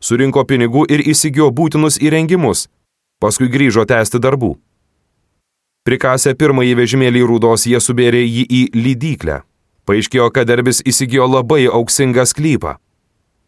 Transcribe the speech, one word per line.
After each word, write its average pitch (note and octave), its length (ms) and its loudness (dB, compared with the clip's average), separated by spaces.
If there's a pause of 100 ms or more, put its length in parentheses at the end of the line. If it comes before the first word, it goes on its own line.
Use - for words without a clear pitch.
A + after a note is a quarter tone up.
surinko C3 400 0
pinigų B2 480 0
ir D3 160 0
įsigijo D3+ 480 0
būtinus D#3 480 0
įrengimus. D#3 640 0 (560)
Paskui A2 240 0
grįžo A#2 400 0
tęsti A#2 320 0
darbų. B2 380 -2 (1300)
Prikasę C3 480 0
pirmąjį C3 480 2
vežimėlį B2 480 2
rūdos, A2+ 400 2
jie A#2+ 80 2
subėrė A#2+ 480 0
jį A#2 240 -4
į B2+ 120 2 (120)
lydyklę. A#2 640 -4 (480)
Paaiškėjo, A2 480 0
kad A#2 160 0
Derbis B2 320 0
įsigijo B2+ 480 0
labai C3 400 2
auksingą A#2+ 560 0
sklypą. C3+ 480 -4 (720)